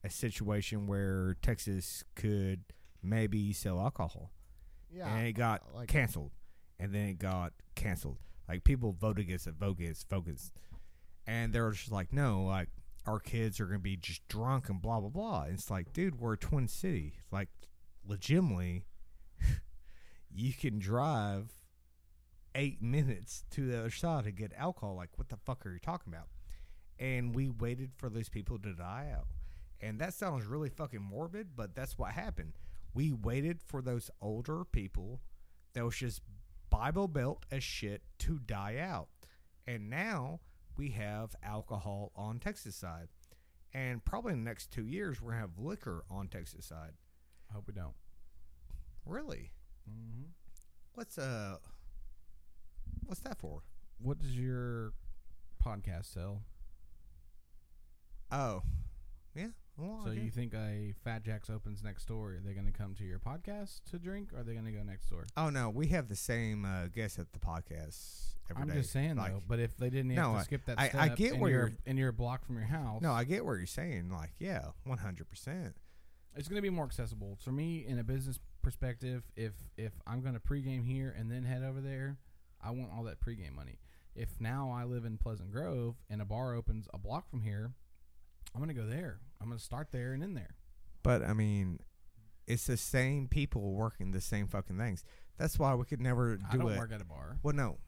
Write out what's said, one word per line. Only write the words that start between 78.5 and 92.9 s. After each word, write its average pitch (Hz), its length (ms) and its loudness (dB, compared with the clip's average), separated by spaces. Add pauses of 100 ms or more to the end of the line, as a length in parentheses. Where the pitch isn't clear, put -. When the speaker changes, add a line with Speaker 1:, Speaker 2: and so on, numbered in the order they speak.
Speaker 3:
perspective, 127 640 0 (120)
if, 110 180 -2 (240)
if 107 160 -4 (120)
I'm 123 160 -2
gonna 127 180 0
pregame 131 460 2
here 135 320 0
and 113 140 -2
then 123 120 -2
head 127 200 0
over 131 180 -2
there, 135 360 -4 (440)
I 113 100 -4
want 120 220 -4
all 113 120 -4
that 101 160 -8
pregame 95 340 -2
money. 67 240 -10 (360)
If - 260 -4
now 131 300 0
I 123 120 -2
live 120 220 -2
in 110 120 -2
Pleasant 101 340 0
Grove 123 440 0 (140)
and 107 120 -2
a 101 40 -2
bar 120 280 0
opens 110 400 2
a - 40 -8
block 107 320 -4
from 123 120 -2
here, 107 300 0 (840)
I'm 120 80 -4
gonna 156 120 -2
go 117 120 -2
there. 120 340 -2 (220)
I'm 113 60 -2
gonna 117 120 -2
start 139 320 -4
there 127 220 0
and 135 100 0
in 196 120 -2
there. 101 200 -6 (480)
Speaker 1:
But, 123 200 8
I 92 100 4
mean, 101 460 4 (640)
it's 120 220 2
the 123 100 4
same 135 500 4